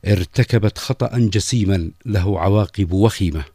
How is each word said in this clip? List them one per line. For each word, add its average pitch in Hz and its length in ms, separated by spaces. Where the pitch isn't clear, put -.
ارتكبت 104 680
خطأ - 400
جسيمًا 98 720
له 98 340
عواقب 98 520
وخيمة. 92 520